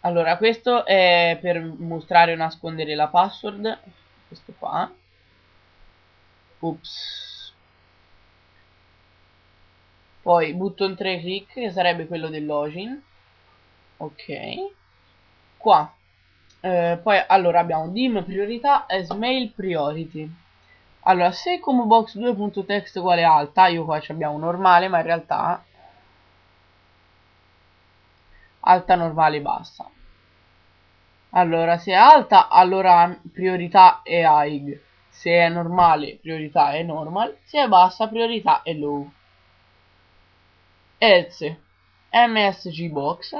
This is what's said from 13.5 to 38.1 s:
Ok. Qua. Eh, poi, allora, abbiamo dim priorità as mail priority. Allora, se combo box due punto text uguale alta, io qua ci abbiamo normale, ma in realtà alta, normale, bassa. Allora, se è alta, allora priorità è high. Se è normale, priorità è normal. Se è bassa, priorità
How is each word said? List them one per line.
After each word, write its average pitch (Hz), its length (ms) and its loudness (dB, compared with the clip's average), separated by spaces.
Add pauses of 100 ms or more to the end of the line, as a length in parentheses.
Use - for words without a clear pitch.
Ok. 160 760 -14 (840)
Qua. 170 360 0 (680)
Eh, 175 420 -2
poi, 196 240 2
allora, 175 340 2
abbiamo 165 280 -4
dim 214 360 -4
priorità 233 640 -2
as 185 240 -6
mail 240 400 -6
priority. 160 800 -8 (680)
Allora, 180 320 2
se 359 260 -6
combo 254 260 -2
box 220 320 2
due 240 180 -4
punto 196 300 -8
text 202 320 -6
uguale 175 260 0
alta, 160 440 4
io 170 180 -2
qua 156 160 -4
ci - 120 -14
abbiamo 151 260 -6
normale, 175 500 2
ma 180 100 0
in 165 60 0
realtà 165 580 -4 (3000)
alta, 180 340 2
normale, 156 460 -2
bassa. - 480 -12 (1400)
Allora, 170 480 0
se 185 140 -6
è - 20 0
alta, 240 540 8
allora 180 680 4 (160)
priorità 185 720 4
è 170 220 -2
high. 147 560 0 (280)
Se - 220 -8
è 170 180 4
normale, 170 680 0
priorità 151 560 -4
è 156 100 -4
normal. 165 600 -8
Se 294 180 -2
è 254 60 0
bassa, 208 400 4
priorità 226 540 -2